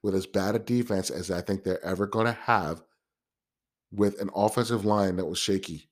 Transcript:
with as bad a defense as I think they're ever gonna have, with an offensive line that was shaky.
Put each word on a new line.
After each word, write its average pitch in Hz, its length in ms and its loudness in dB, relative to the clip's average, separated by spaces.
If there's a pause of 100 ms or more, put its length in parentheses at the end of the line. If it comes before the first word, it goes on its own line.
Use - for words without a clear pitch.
with 98 120 0
as 95 120 2
bad 101 300 0
a - 20 2
defense 113 500 0
as 90 220 -6
I 87 100 0
think 95 220 -2
they're 92 220 -2
ever 95 220 0
gonna 113 260 0
have, 92 500 0 (1080)
with 101 280 0
an 101 140 -4
offensive 110 500 2
line 101 320 4
that 92 100 -2
was 90 120 -4
shaky. 95 520 -2